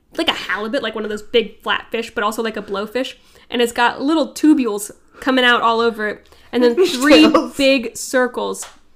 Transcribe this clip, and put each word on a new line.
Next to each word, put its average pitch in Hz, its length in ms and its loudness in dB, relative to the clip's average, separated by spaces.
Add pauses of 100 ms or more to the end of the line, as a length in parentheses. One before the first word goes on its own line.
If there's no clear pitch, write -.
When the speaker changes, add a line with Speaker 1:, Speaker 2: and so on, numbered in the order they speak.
(160)
Speaker 1:
like 330 120 -2
a - 40 2
halibut, 214 480 -6
like 220 140 -6
one 214 80 -8
of 208 80 -8
those 214 140 -10
big - 360 -2
flat 196 300 -4
fish, 226 240 -8
but 226 80 -4
also 220 180 -2
like 220 160 -6
a 202 60 -8
blowfish. 214 540 -8 (340)
And 240 100 -2
it's 233 120 0
got 240 280 -2
little 285 320 0
tubules 240 600 2 (260)
coming 262 260 0
out 240 160 4
all 226 200 2
over 214 280 -2
it. - 200 -12 (240)
And 247 100 0
then 240 140 4 (100)
Speaker 2:
<laughs> - 0 -
Speaker 1:
three 294 420 6
Speaker 2:
Tails. 254 280 0
Speaker 1:
big 269 400 2
circles 240 680 -4 (320)